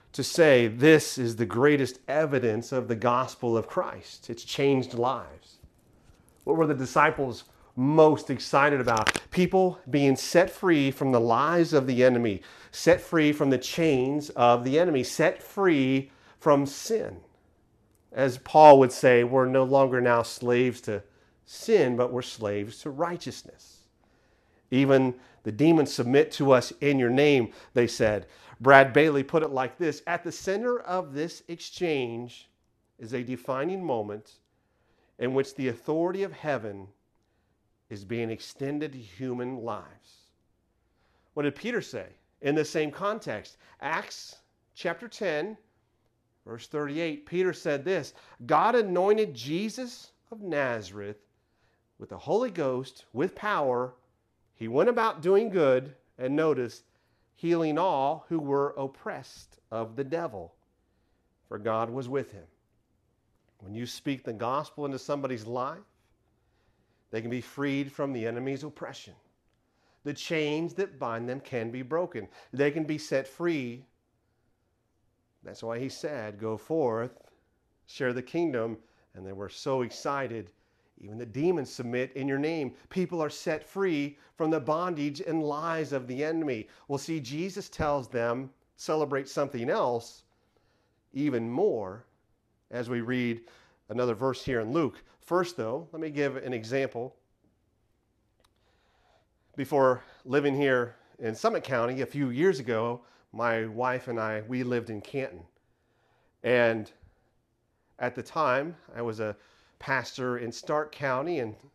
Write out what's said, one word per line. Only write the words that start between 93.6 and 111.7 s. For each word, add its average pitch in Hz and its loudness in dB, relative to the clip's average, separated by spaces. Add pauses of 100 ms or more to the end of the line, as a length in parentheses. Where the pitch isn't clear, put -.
another 120 -2
verse 123 -4
here 123 -2
in 110 -4
Luke. 151 -2 (180)
First, 175 -4
though, 127 -8
let 160 -12
me 160 -8
give 143 -2
an 127 -8
example. 120 -6 (2500)
Before 131 2 (220)
living 139 0
here 131 0 (220)
in 110 -6
Summit 208 -2
County 127 -2
a 123 -4
few 143 -4
years 151 0
ago, 117 -4 (300)
my 113 -2
wife 123 -4
and 117 -6
I, 110 -4
we 127 -6
lived 120 -4
in 107 -10
Canton. 101 -10 (960)
And 117 2 (1080)
at 123 -4
the 123 -10
time, 151 -2 (180)
I 117 -10
was 113 -6
a 107 -6 (420)
pastor 127 -4
in 113 -8
Stark 151 -6
County, 143 -4
and 110 -6 (200)